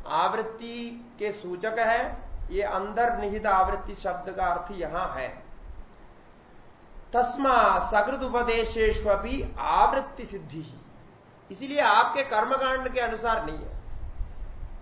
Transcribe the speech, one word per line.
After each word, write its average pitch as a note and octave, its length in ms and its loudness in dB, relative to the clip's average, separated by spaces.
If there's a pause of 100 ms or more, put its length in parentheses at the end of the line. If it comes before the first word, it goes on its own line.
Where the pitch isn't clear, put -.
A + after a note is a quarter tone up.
आवृत्ति A#3 1120 -2
के G#3 120 -2
सूचक G3 480 -6
है। A#3+ 380 2 (340)
ये G3+ 100 0
अंदर G#3 560 0
निहित G#3 300 -2
आवृत्ति F#3+ 480 2
शब्द F#3 360 -6
का F#3 140 -2
अर्थ F3 260 -2
यहां E3+ 500 -4
है। - 240 -8 (1700)
तस्मा A#3+ 680 4
सकृत C4 420 2
उपदेशेष्वपि A3+ 1400 0
आवृत्ति G#3 640 2
सिद्धि D#3+ 360 -12
ही, - 120 -12 (800)
इसीलिए C#4 280 -4
आपके B3 440 6
कर्मकांड B3+ 640 0
के B3 100 -2
अनुसार A3+ 460 0
नहीं G#3 120 -6
है। - 180 -8 (1080)